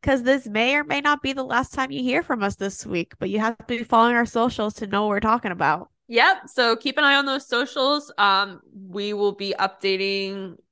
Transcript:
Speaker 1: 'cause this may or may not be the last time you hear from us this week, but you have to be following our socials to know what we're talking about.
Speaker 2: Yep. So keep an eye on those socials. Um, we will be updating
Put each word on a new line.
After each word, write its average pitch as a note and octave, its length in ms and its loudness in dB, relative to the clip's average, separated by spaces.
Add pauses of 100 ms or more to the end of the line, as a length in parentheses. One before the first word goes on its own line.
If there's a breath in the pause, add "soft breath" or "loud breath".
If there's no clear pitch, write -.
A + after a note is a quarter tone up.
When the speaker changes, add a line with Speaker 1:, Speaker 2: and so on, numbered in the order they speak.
Speaker 1:
'cause C4+ 200 2
this C4 240 2
may A#3 300 0
or D4 80 0
may C#4+ 160 -2
not D4 220 0
be C4+ 100 -2
the C4+ 120 -4
last B3+ 300 -2
time C4 160 -2
you C#4 120 -6
hear B3+ 200 0
from A#3+ 200 -2
us G3+ 140 -2
this G3 300 -8
week, F3+ 320 -4
but F#3+ 100 -4
you G3+ 100 -2
have A3 200 -2
to - 60 -20
be A#3+ 200 -4
following A#3 320 4
our A#3 100 2
socials A3+ 480 -2
to G#3+ 120 -8
know G3+ 160 0
what G#3+ 80 0
we're G3+ 100 0
talking A3 320 0
about. D3+ 380 0 (180)
Speaker 2:
Yep. D4 400 2
So A#3 280 2
keep C4+ 220 -4
an D4+ 60 4
eye C#4 120 6
on C#4 100 2
those C4+ 200 -4
socials. C#4 680 -2
Um, G3 440 2 (120)
we G3+ 400 -8
will G3+ 200 0
be G3 260 -6
updating G3 960 -4 (160)